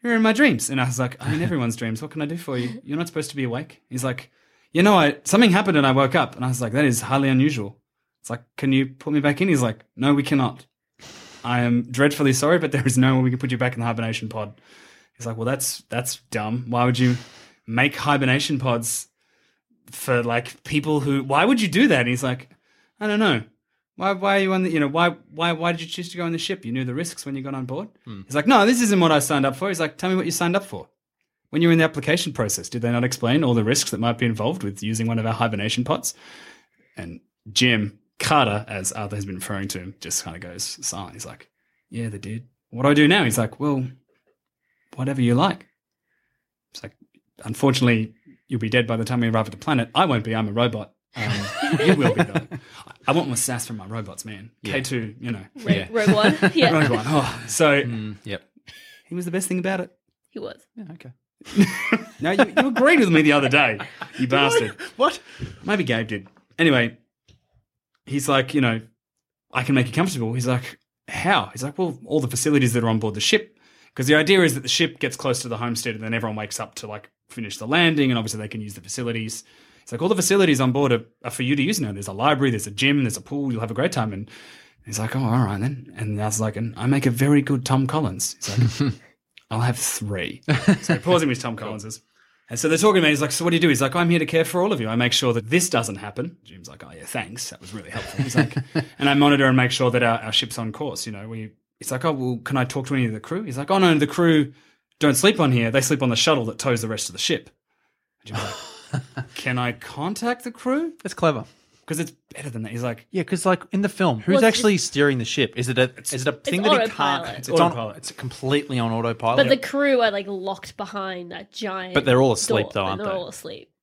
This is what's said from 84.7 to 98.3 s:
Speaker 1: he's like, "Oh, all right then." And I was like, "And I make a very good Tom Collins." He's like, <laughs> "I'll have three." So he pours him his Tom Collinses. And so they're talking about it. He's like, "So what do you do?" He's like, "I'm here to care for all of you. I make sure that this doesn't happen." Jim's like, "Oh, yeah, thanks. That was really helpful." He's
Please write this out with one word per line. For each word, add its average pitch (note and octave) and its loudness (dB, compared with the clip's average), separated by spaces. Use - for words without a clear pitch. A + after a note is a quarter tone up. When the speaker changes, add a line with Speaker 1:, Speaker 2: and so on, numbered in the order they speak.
Speaker 1:
he's G#2+ -8
like, A2+ -4
"Oh, C3+ -2
all A#2+ 2
right G2 -2
then." B2+ -6
And G#2 -4
I G#2+ -2
was G#2+ -2
like, A2 -2
"And A2+ -6
I B2 -4
make C#3 2
a C3 4
very C#3+ 4
good C3 -2
Tom C3 4
Collins." C3 -4
He's A2+ 0
like, C3+ 0
<laughs> - -20
"I'll A2+ -2
have A#2+ 0
three." - -6
So - 0
he - -4
pours F3 4
him C#3+ 2
his B2+ -2
Tom A#2 -6
Collinses. G#2+ -12
And A#2+ -8
so D#3 0
they're D#3+ 4
talking F#3+ 6
about D#3+ 6
it. D3+ 6
He's C#3+ 2
like, D3 0
"So - -4
what F3 4
do E3+ 2
you D#3 4
do?" E3+ 6
He's B2+ 4
like, C3+ 0
"I'm F3 2
here E3+ 4
to D#3 0
care E3 2
for F3 -2
all G3+ 2
of D3 -4
you. A2 -2
I A2+ -2
make B2 4
sure B2 2
that A2+ -4
this E3+ 2
doesn't A2 -2
happen." G#2+ -10
Jim's F2+ -20
like, - -20
"Oh, C#2 -20
yeah, D2+ -20
thanks. A2 -10
That - -20
was F#2+ -18
really F2+ -14
helpful." A#2 -6
He's C3 -4